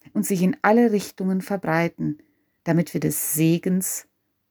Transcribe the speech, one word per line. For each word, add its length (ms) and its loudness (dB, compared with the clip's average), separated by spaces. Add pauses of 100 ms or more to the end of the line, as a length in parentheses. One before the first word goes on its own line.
(120)
und 140 -2
sich 160 0
in 200 2
alle 300 4
Richtungen 480 -2
verbreiten, 800 -2 (460)
damit 300 0
wir 60 -4
des 340 -2
Segens 720 0 (440)